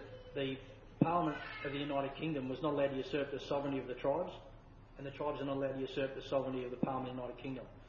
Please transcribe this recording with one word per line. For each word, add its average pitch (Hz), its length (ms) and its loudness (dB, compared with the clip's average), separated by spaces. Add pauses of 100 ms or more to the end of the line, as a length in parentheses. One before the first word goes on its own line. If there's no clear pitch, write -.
(360)
the 135 200 0 (440)
Parliament 165 360 6 (280)
of 139 80 0
the 139 60 0
United 139 360 0
Kingdom 147 340 0
was 131 140 -2
not 147 120 2
allowed 139 160 6
to 135 60 -2
usurp - 360 0
the - 80 -2
sovereignty 139 400 0
of 120 80 -6
the 123 60 -2
tribes, 170 360 2 (680)
and 135 80 -10
the 135 60 -4
tribes 147 300 -2
are 139 60 0
not 139 100 2
allowed 135 180 2
to 135 60 -2
usurp 135 340 0
the 131 140 -6
sovereignty 131 360 2
of 123 60 -4
the 123 60 -4
Parliament 127 340 2
of 127 60 -4
the 127 60 -2
United 120 200 -6
Kingdom. 127 220 -4 (240)